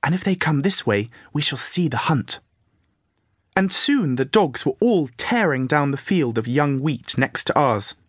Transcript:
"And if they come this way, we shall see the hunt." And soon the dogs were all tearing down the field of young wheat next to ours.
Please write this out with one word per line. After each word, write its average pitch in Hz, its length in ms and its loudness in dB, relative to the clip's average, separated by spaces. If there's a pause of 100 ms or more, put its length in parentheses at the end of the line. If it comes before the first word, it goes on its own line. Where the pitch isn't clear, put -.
"And 160 120 0
if 185 100 -6
they 196 100 2
come 156 260 0
this 190 240 0
way, 107 260 0 (220)
we 147 100 -2
shall 139 160 -2
see - 300 0
the 120 200 -4
hunt." - 320 -2 (1120)
And 190 180 2
soon 190 440 2
the 135 80 0
dogs 147 400 2
were - 160 0
all 196 360 2
tearing 156 500 0
down 143 240 2
the 139 60 -2
field 135 420 0
of 113 100 -4
young 139 320 0
wheat 135 380 -4
next - 260 -2
to - 140 2
ours. 117 360 0 (140)